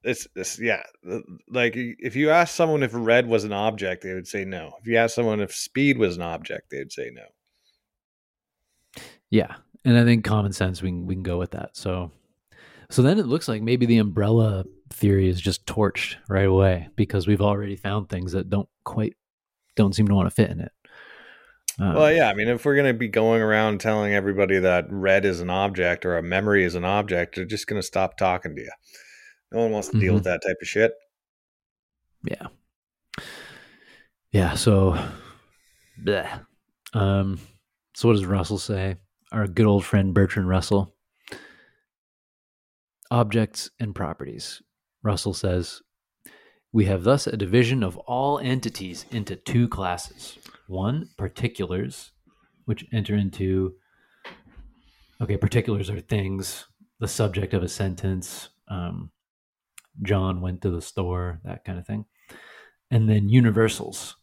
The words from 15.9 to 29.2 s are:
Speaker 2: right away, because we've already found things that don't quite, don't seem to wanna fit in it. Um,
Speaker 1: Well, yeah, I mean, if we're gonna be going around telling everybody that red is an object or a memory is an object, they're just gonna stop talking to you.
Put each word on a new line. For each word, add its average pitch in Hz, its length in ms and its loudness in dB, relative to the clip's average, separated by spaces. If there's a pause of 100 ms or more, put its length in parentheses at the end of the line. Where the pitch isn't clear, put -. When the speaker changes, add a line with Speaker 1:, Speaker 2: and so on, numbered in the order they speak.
Speaker 2:
right 98 180 2
away, 95 500 4
because 98 300 0
we've 101 140 4
already 101 360 0
found 101 320 -4
things 92 240 -6
that 92 180 -4
don't 98 180 0 (160)
quite, - 300 -4 (640)
don't 98 180 4
seem 107 140 4
to 101 60 4
wanna 92 160 4
fit 85 200 2
in 85 100 -8
it. - 120 -10 (1080)
Um, 95 160 0
Speaker 1:
Well, 151 180 6
yeah, 160 160 4
I 101 60 0
mean, 107 140 0
if 120 160 -2
we're 143 120 4
gonna 139 180 4
be 113 140 -2
going 113 340 4
around 107 380 2
telling 104 340 0
everybody 98 460 2
that 90 300 4
red 95 340 2
is 90 160 0
an 87 100 -4
object 92 560 0
or 87 100 0
a 82 60 -2
memory 98 420 2
is 87 120 -2
an 87 80 -4
object, 92 520 -2
they're 92 80 -6
just 104 220 -8
gonna 104 160 -4
stop 95 340 -2
talking 90 380 -2
to - 80 -12
you. - 80 -16 (840)